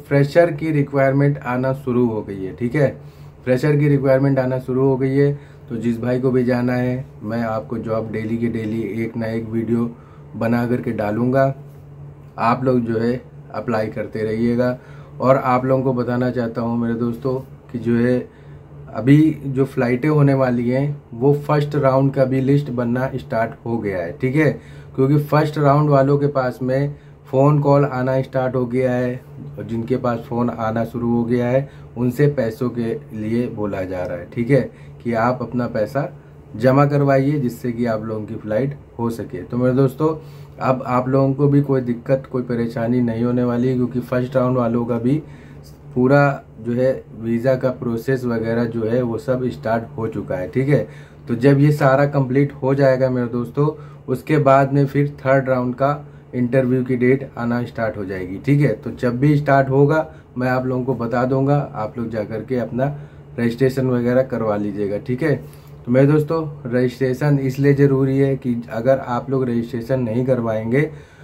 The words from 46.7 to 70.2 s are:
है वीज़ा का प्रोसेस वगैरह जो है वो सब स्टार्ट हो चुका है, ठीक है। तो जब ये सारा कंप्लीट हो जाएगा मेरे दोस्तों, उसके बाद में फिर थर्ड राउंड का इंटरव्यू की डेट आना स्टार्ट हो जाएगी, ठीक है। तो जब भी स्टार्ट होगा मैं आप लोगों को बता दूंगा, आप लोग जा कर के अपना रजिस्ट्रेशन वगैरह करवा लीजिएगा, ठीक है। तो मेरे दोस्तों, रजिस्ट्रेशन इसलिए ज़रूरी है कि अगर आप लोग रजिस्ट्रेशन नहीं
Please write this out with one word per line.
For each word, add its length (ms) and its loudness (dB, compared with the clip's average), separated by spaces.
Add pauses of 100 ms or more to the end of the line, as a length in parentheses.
है 180 2 (280)
वीज़ा 360 0
का 160 -2
प्रोसेस 540 -4
वगैरह 400 -2
जो 180 -4
है 180 0
वो 180 -2
सब 300 -2
स्टार्ट 340 -2 (140)
हो 120 -4
चुका 260 -6
है, 140 -6
ठीक 200 -2
है। 180 2 (400)
तो 100 -2
जब 220 6
ये 140 6
सारा 340 4
कंप्लीट 460 0
हो 220 -2
जाएगा 340 2
मेरे 200 -2
दोस्तों, 400 -2 (380)
उसके 320 -2
बाद 340 4
में 140 4
फिर 300 -2
थर्ड 320 2
राउंड 260 0
का 300 -2 (300)
इंटरव्यू 480 2
की 140 -2
डेट 400 2
आना 280 -2
स्टार्ट 320 -6
हो 80 -6
जाएगी, 340 -8
ठीक 220 2
है। 120 4
तो 200 -8
जब 260 -2
भी 180 4
स्टार्ट 320 2
होगा 380 2 (300)
मैं 120 -2
आप 160 0
लोगों 200 -2
को 100 -2
बता 300 -2
दूंगा, 300 2
आप 420 -4
लोग 120 -6
जा 140 -4
कर 200 -8
के 140 -2
अपना 380 -2 (420)
रजिस्ट्रेशन 500 0
वगैरह 360 2
करवा 340 -2
लीजिएगा, 400 -4
ठीक 260 -4
है। 120 2 (500)
तो 60 -2
मेरे 160 6
दोस्तों, 380 2 (220)
रजिस्ट्रेशन 720 0
इसलिए 360 2
ज़रूरी 420 4
है 200 2
कि 180 -2 (160)
अगर 280 2
आप 300 -6
लोग 140 0
रजिस्ट्रेशन 580 -2
नहीं 240 -2